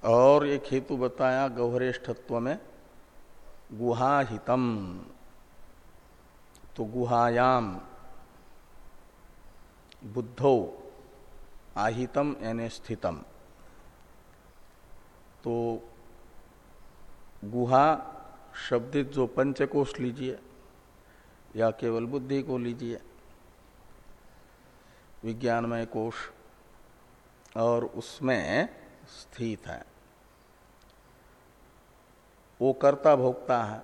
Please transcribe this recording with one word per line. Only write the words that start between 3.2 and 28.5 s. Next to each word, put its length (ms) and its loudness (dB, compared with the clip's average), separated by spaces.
गुहाहितम, 1200 0
तो 80 -4
गुहायाम 960 2
बुद्धौ 640 2
आहितम 680 0
यानी 260 -4
स्थितम। 540 -6
तो 380 -2
गुहा 680 4
शब्दित 400 0
जो 180 0
पंचकोश 760 0
लीजिए 380 -6
या 140 4
केवल 360 -2
बुद्धि 360 -2
को 160 -2
लीजिए, 420 -6
विज्ञानमय 640 -2
कोश, 280 -4
और 280 2
उसमें 840 -2